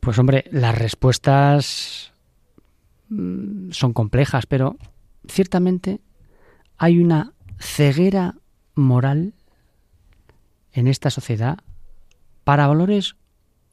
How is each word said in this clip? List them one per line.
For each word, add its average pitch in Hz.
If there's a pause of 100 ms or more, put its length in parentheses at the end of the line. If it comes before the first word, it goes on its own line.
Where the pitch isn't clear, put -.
Pues 117
hombre, 131
las 117
respuestas, 139 (1000)
mm, 190
son 127
complejas, 120
pero 135 (500)
ciertamente 185 (760)
hay 170
una 170 (240)
ceguera 180 (380)
moral 139 (1400)
en 123
esta 135
sociedad 120 (920)
para 143
valores 185 (560)